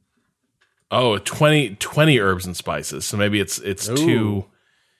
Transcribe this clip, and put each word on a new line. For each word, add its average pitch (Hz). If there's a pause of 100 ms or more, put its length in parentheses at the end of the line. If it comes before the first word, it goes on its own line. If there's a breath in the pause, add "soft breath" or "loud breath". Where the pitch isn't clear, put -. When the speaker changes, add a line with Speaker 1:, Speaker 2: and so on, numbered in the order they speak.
(920)
Speaker 1:
Oh, 113
twenty, 147
twenty 151
herbs 95
and 90
spices. 76
So 107
maybe 104
it's, -
it's 95
Speaker 2:
Ooh. 123
Speaker 1:
too, 110 (560)